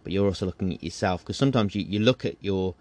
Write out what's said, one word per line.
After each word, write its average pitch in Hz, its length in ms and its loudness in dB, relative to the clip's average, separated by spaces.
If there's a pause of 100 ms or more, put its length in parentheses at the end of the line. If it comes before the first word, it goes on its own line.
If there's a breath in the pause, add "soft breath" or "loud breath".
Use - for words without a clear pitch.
but - 100 -8
you're 98 140 4
also 95 180 -2
looking 92 280 -2
at - 100 -10
yourself. 90 420 -2
'Cause 101 120 -6
sometimes 120 360 2
you, 101 100 -2
you 98 160 -2
look 120 260 2
at 110 160 -4
your, 92 400 -2